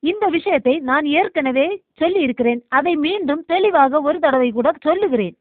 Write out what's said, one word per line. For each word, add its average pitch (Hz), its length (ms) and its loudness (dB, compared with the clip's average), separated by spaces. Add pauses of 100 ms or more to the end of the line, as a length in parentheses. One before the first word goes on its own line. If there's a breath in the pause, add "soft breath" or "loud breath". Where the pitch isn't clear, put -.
இந்த 415 240 -2 (100)
விஷயத்தை 285 380 0 (160)
நான் 294 160 0 (140)
ஏற்கனவே 277 460 0 (340)
சொல்லியிருக்கிறேன். 254 680 0
அதை 294 260 0 (120)
மீண்டும் 330 400 -2
தெளிவாக 320 540 2
ஒரு 302 180 -2
தடவை 262 340 2
கூட 240 180 0 (160)
சொல்லுகிறேன். 302 540 0